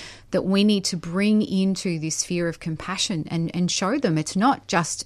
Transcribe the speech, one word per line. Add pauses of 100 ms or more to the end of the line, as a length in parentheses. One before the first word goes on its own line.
(300)
that
we
need
to
bring
into
this
sphere
of
compassion
and,
and
show
them
it's
not
just,